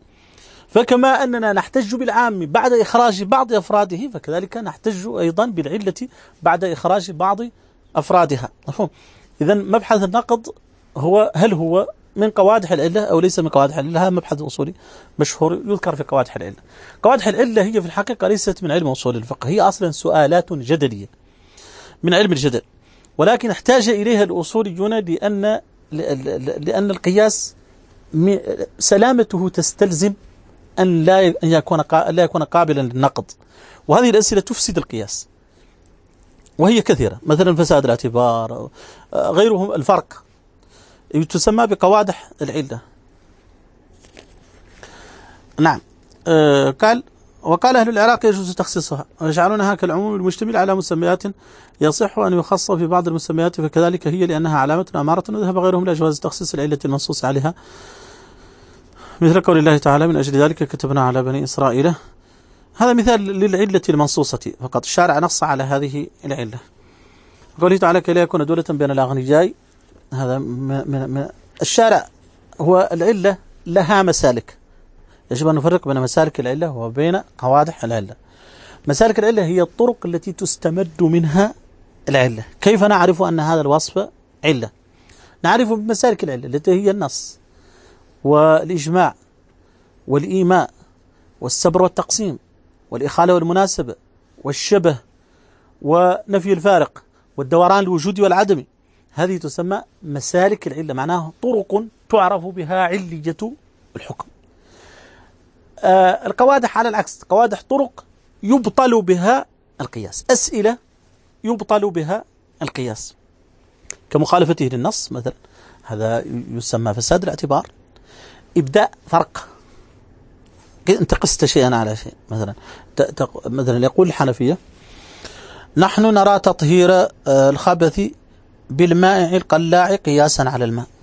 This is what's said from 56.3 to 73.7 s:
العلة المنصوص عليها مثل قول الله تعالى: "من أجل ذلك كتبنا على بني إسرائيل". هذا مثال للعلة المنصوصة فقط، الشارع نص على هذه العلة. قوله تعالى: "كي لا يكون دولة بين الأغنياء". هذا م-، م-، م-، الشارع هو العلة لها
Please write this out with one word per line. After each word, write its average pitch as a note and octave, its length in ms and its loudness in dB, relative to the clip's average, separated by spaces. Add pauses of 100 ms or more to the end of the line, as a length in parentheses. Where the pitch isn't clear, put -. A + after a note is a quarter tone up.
العلة D3 300 -2
المنصوص C#3 400 -4
عليها C#3 300 -2 (1700)
مثل E3+ 200 4
قول E3+ 180 4
الله D3+ 200 4
تعالى: C#3+ 280 2
"من E3 100 0
أجل C#3 160 -2 (100)
ذلك D#3 140 2
كتبنا C#3 440 -4
على B2+ 220 0
بني C3+ 220 -4
إسرائيل". C3+ 500 0 (840)
هذا B3 160 2
مثال A#3 280 2
للعلة F#3+ 680 0
المنصوصة D3 720 -2
فقط، B2+ 240 -6
الشارع E3+ 340 0
نص E3 240 -2
على D3 200 -2
هذه C#3 440 -4 (180)
العلة. B2 340 -8 (1040)
قوله F3+ 160 4
تعالى: F3+ 240 4
"كي E3+ 120 -2
لا F3 100 4
يكون E3 240 -2
دولة E3 220 -2
بين C#3+ 220 -2
الأغنياء". C3+ 600 2 (640)
هذا C3 240 -4
م-، C3+ 40 -6 (260)
م-، C#3 500 -6
م-، C#3 100 -6 (340)
الشارع G#3+ 460 2 (520)
هو F3+ 320 4
العلة F#3+ 440 0 (300)
لها F#3 360 2